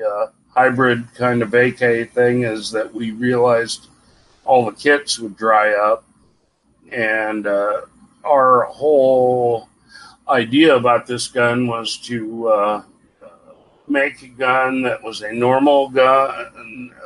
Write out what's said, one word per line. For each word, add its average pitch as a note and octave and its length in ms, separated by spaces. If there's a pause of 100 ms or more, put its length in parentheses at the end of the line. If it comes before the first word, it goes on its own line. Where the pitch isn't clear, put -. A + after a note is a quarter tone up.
uh, G#2+ 260 (280)
hybrid B2+ 600
kind B2 280
of G#2+ 120
A B2 160
K A#2+ 340
thing B2 400
is A2 260
that A2 240
we A2+ 160
realized A#2+ 800 (560)
all B2+ 200
the G#2+ 80
kits C#3+ 460
would G#2+ 180
dry G#2+ 380
up. G#2+ 300 (880)
And, A2 540
uh, G2+ 360 (400)
our C3 420
whole B2+ 1040 (600)
idea C3+ 460
about A#2+ 320
this B2 220
gun A#2+ 380
was A#2 300
to, A2+ 520
uh, G#2 340 (1080)
make C#3+ 340
a C3 60
gun C3 540
that A#2+ 200
was G#2+ 200
a G#2+ 100
normal C3+ 560
gun, B2+ 1040 (140)